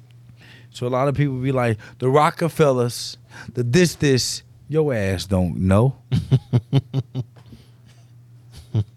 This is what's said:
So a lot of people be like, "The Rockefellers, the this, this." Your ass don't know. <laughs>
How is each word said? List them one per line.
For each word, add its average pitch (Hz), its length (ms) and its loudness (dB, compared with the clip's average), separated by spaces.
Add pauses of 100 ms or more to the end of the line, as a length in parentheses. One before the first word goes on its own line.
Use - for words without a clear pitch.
(720)
So - 140 -8
a - 20 -4
lot 127 200 0
of 139 60 -2
people 139 220 0
be 131 160 -4
like, 120 260 0 (200)
"The 127 100 -2
Rockefellers, 147 1120 0 (340)
the 123 100 -4
this, 156 340 2
this." 135 460 0 (260)
Your 147 260 0
ass 95 320 -2
don't 90 300 0
know. 98 400 2 (140)
<laughs> - 0 - (2750)